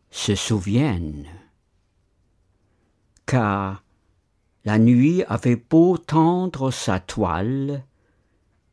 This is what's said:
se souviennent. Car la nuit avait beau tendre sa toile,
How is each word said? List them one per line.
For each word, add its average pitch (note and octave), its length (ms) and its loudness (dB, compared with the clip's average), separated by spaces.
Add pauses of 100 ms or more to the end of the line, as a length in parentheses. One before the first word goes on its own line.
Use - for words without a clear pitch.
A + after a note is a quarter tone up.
se - 260 -4
souviennent. F#2+ 920 -2 (2000)
Car G2+ 580 -2 (800)
la G#2+ 120 2
nuit B2 460 4
avait A#2+ 320 -2
beau E3 420 2
tendre D#3+ 760 0
sa F#2+ 280 -4
toile, B2+ 840 -4 (880)